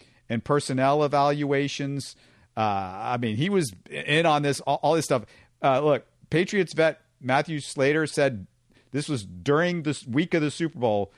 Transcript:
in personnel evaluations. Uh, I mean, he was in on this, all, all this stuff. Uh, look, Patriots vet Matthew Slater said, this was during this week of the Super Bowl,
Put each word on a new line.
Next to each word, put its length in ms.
in 120
personnel 600
evaluations. 1120
Uh, 60
I 560
mean, 180
he 140
was 220
in 360
on 160
this, 200
all, 200
all 140
this 100
stuff. 200
Uh, 200
look, 240
Patriots 440
vet 280
Matthew 400
Slater 480
said, 400
this 180
was 160
during 580
this 240
week 260
of 80
the 100
Super 280
Bowl, 380